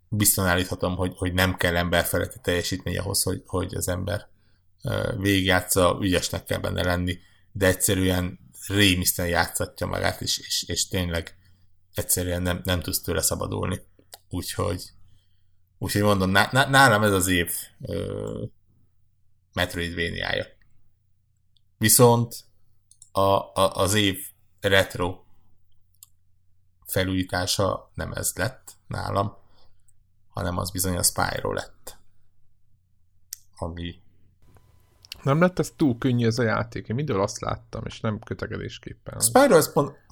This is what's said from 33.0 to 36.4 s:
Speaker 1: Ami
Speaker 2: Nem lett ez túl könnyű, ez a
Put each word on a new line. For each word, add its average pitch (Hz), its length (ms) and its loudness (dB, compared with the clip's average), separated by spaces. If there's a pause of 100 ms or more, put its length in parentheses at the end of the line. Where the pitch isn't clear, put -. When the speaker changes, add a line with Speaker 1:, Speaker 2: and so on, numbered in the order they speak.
Speaker 1:
Ami 85 460 -12 (1200)
Speaker 2:
Nem 143 180 2
lett 180 180 2
ez 156 160 -2
túl 131 220 2
könnyű, 120 280 2
ez 113 140 0
a 127 40 2